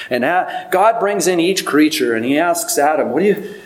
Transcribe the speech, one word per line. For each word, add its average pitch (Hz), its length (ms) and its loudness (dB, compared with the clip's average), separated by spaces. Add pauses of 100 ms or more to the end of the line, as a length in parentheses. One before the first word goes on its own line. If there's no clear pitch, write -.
And 123 160 -2
A-, 170 460 -2
God 208 300 2
brings 202 260 -2
in 180 140 2
each 185 260 0
creature, 143 480 2
and 113 100 -2
he 139 140 0
asks 170 400 -2
Adam, 143 320 2
"What 135 100 -2
do 196 60 2
you, - 280 -2 (120)